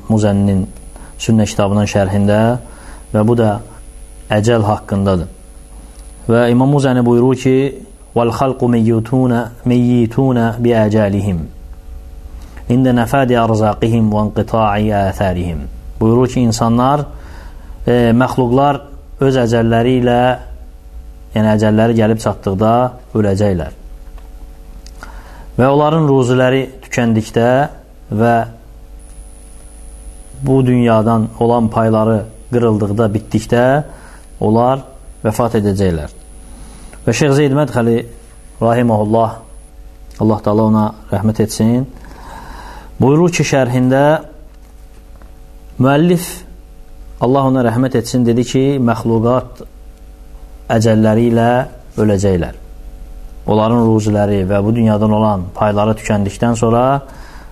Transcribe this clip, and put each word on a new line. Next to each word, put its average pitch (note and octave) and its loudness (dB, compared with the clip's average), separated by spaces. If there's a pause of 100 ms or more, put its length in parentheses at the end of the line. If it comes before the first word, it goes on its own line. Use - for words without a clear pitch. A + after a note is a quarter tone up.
Muzənninin G2+ 2 (540)
Sünnə A2 2
kitabının G#2 0
şərhində G#2 2 (560)
və G#2+ 2
bu A#2 2
da G#2+ 0 (680)
əcəl G#2+ 2
haqqındadır. G2 0 (1000)
Və A#2+ 4
İmam C3 4
Muzəni B2+ 2
buyurur A#2+ 4
ki, C3 0 (360)
"Vəl A#2 2
xalqu B2+ -2
meyyituna, A#2 2 (140)
meyyituna B2 2
bi A#2+ 2
əcəlihim. G#2 2 (1300)
İndə B2+ 4
nəfədi B2 2
ərzaqihim A2 2
və G#2+ 0
inqita'i G#2+ 0 (220)
ətərihim." F2+ -4 (400)
Buyurur A#2 4
ki, B2 -2
insanlar, B2 2 (840)
e, A#2+ 4
məxluqlar C3 2 (400)
öz C3+ 2
əcəlləri A#2 2
ilə, B2 2 (1000)
yəni A2 2
əcəlləri A2 2
gəlib A2 2
çatdıqda A2 0 (240)
öləcəklər. G2 0 (1900)
Və A#2+ 4
onların D3+ 2
ruziləri B2+ 2 (140)
tükəndikdə A#2 0 (460)
və A2+ 2 (2000)
bu C3+ 2
dünyadan A2+ 2 (120)
olan A#2 2
payları A2 2 (260)
qırıldıqda, A2 2 (100)
bitdikdə A#2+ 0 (560)
onlar A#2+ 2 (400)
vəfat A2+ -2
edəcəklər. F#2+ 0 (960)
Və A#2+ 0
Şeyx C#3 2
Zeyd C#3+ 2
Mədxəli A#2 0 (560)
rahiməhullah, A2+ 2 (880)
Allah G#2+ 2
Taala G#2+ 2
ona A2 2 (260)
rəhmət G#2+ 0
etsin, A#2 0 (1120)
buyurur D#3 4
ki, E3 0
şərhində C3 2 (1800)
müəllif, D#3+ 4 (960)
Allah C3+ 2
ona C3 2
rəhmət B2 0
etsin, A#2+ 0
dedi A#2 2
ki, C3 0 (180)
məxluqat A#2 0 (1080)
əcəlləri A2 4
ilə A#2 4 (480)
öləcəklər. G2 0 (840)
Onların A2+ 2
ruziləri G#2 2
və G2+ 0
bu A2+ 2
dünyadan G#2+ 2
olan G#2+ 0 (100)
payları G#2 0
tükəndikdən G#2+ -2
sonra A#2+ 2 (500)